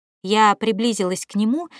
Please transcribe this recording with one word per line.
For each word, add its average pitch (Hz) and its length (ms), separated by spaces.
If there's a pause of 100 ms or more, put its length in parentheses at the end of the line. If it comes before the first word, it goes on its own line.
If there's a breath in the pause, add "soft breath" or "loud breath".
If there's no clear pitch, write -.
(220)
Я 208 320
приблизилась 208 720
к - 80
нему 240 340 (120)